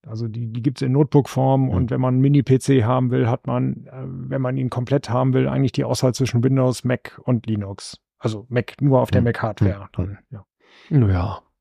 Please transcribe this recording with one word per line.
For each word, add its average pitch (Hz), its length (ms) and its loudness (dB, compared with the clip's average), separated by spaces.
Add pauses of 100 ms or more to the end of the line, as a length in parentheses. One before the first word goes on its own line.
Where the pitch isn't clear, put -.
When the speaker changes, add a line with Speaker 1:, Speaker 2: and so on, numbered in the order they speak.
Speaker 1:
Also 113 200 -8
die, 113 260 -8
die 117 100 -8
gibt's 131 200 -2
in 127 100 0
Notebook-Form 135 720 2
Speaker 2:
Mhm. - 40 -2
Speaker 1:
und 123 200 0
wenn 131 100 0
man 127 140 2
einen 131 80 4
Mini-P 139 360 4
C 135 260 2
haben 127 260 0
will, 127 180 0
hat - 180 -4
man, 123 400 -4
äh, 131 180 -16
wenn 135 380 -8
man 127 140 -4
ihn 127 120 -2
komplett 127 420 -2
haben 131 220 2
will, 131 160 2
eigentlich 135 240 0
die 135 120 -2
Auswahl 127 280 0
zwischen 120 300 0
Windows, 131 420 0
Mac - 400 -4
und 123 220 0
Linux. 104 540 -8 (180)
Also 110 300 -6
Mac, 123 320 -4
nur 131 200 4
auf 120 100 -2
der 131 100 4
Speaker 2:
Mhm. 117 60 2
Speaker 1:
Mac-Hardware 104 540 -2
Speaker 2:
Mhm. 98 120 -16
Speaker 1:
dann, 95 260 -6 (120)
ja. 101 140 -16 (460)
Speaker 3:
Naja, 98 480 2 (220)